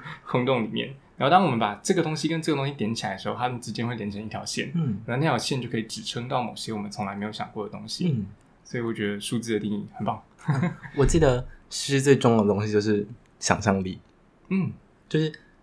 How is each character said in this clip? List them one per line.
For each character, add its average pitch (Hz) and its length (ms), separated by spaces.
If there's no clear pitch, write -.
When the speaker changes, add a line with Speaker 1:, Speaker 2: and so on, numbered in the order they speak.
Speaker 1:
空 123 200
洞 123 180
里 107 60
面。 120 260
然 127 80
后 143 60
当 185 140
我 156 40
们 120 80
把 104 240
这 - 120
个 175 100
东 156 100
西 156 140
跟 165 140
这 160 100
个 143 60
东 135 100
西 143 60
点 113 200
起 110 120
来 101 80
的 95 40
时 104 120
候， 104 80
它 123 100
们 127 140
之 117 100
间 117 160
会 120 80
连 104 160
成 101 100
一 110 60
条 104 160
线。 - 320
Speaker 2:
嗯。 131 300
Speaker 1:
然 117 100
后 139 80
那 160 60
条 127 80
线 131 240
就 120 80
可 - 80
以 110 60
支 - 180
撑 120 260
到 131 160
某 107 100
些 - 200
我 107 40
们 101 140
从 104 140
来 98 100
没 101 80
有 107 80
想 - 220
过 107 120
的 - 60
东 104 160
西。 180 220
Speaker 2:
嗯。 110 160
Speaker 1:
所 - 120
以 120 60
我 113 100
觉 104 200
得 101 40
数 110 220
字 113 140
的 104 80
定 104 100
义 104 220
很 - 120
棒。 110 160
Speaker 2:
<laughs> - 420
我 135 80
记 170 120
得 131 300
诗 139 320
最 135 160
重 117 180
要 113 60
的 101 80
东 101 160
西 107 40
就 104 120
是 104 260
想 90 220
象 98 200
力。 92 200
Speaker 1:
嗯。 185 240
Speaker 2:
就 - 100
是 156 140